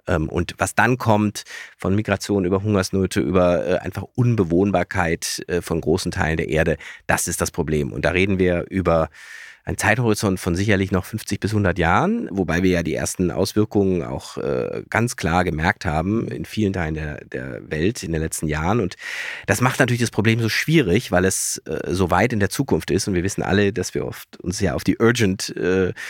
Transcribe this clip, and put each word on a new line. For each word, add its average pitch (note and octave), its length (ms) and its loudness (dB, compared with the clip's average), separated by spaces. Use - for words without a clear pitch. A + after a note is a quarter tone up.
Ähm, E2 220 0
und - 300 -4
was - 160 -2
dann A#2 220 4
kommt, G#2 460 2
von F#2 160 -2
Migration G2+ 520 0
über F#2+ 180 0
Hungersnöte, F#2+ 560 0
über, F2 480 2
äh, F2+ 120 2
einfach F#2+ 240 -8
Unbewohnbarkeit, F#2 1300 0
äh, F2 140 -2
von E2 200 -2
großen E2+ 320 0
Teilen E2 240 0
der E2 100 -2
Erde, D#2 300 2
das - 220 0
ist F2 140 -4
das E2+ 100 0
Problem. D2+ 400 -2
Und D2 140 -2
da D2 60 2
reden F#2 280 2
wir F2 300 2
über E2+ 400 2
ein - 120 -4
Zeithorizont G#2+ 640 2
von F2 160 0
sicherlich G2 340 2
noch F#2 140 0
fünfzig - 340 -6
bis G#2 140 -2
hundert G2 260 2
Jahren, B2+ 520 2
wobei F2 320 0
wir F#2 80 4
ja E2+ 120 2
die D#2 120 -2
ersten E2+ 360 -2
Auswirkungen F#2+ 720 0
auch, B1+ 320 -8
äh, A#1+ 540 -4
ganz A2+ 260 0
klar F2+ 300 2
gemerkt E2 400 0
haben F2+ 420 0
in - 160 -8
vielen G2+ 300 -2
Teilen F2 220 -2
der, D2+ 280 -8
der B1+ 480 -10
Welt E2+ 320 -2
in E2 80 -4
den D#2+ 100 0
letzten E2 260 -4
Jahren. E2 340 0
Und F#2+ 140 -6
das G2+ 140 2
macht B2+ 180 0
natürlich A#2+ 220 2
das A2+ 100 0
Problem A2+ 300 2
so A2 80 0
schwierig, A2+ 640 2
weil F2+ 100 4
es, - 420 -2
äh, D2+ 280 -6
so F2+ 180 2
weit G2 220 4
in G#2 80 0
der F#2+ 80 2
Zukunft F2+ 420 0
ist. F2+ 160 0
Und G#2 60 0
wir F2 100 0
wissen - 180 -4
alle, G2 300 2
dass F2+ 220 -4
wir - 120 -4
oft - 360 -12
uns - 180 -4
ja F2 140 2
auf - 100 -4
die - 140 2
urgent, A2+ 580 2
äh, F#2 380 0